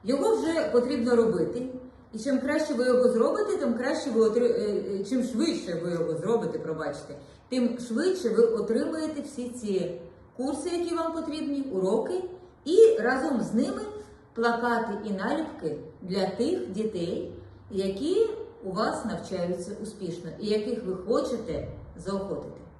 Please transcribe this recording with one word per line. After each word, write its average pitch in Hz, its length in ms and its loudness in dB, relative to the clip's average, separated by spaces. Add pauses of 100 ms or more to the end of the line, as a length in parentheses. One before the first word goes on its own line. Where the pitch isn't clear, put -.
Його 285 320 4
вже 311 360 0
потрібно 240 440 2
робити, 226 520 2 (440)
і 226 60 -10
чим 262 200 0
краще 294 360 0
ви 240 100 0
його 247 240 4
зробите, - 480 2
тим 247 180 0
краще 285 360 -2
ви 220 100 2
отри-, 226 320 4
е, 196 480 0
е, - 40 -2
чим 254 180 0
швидше 214 640 -2
ви 175 60 -2
його 160 240 0
зробите, 180 440 0
пробачте, 156 580 -6 (320)
тим 247 300 0
швидше 254 500 0
ви 208 140 6
отримаєте 285 800 2
всі 247 260 -8
ці 190 520 -4 (360)
курси, 285 320 -4
які 339 260 -2
вам 330 180 -2
потрібні, 294 500 -4
уроки, 220 640 0 (400)
і 440 340 10
разом 262 420 2
з 170 140 -2
ними 285 260 2 (540)
плакати 233 680 0
і 208 80 -6
наліпки 208 680 -4 (240)
для 190 240 0
тих 269 440 0
дітей, 190 720 -4 (280)
які 277 600 2 (340)
у 190 80 -6
вас - 320 -2
навчаються 175 680 -4 (100)
успішно 170 480 -8 (100)
і 214 60 -6
яких 220 380 0
ви 185 100 -4
хочете 202 720 -2 (280)
заохотити. 196 640 -6 (180)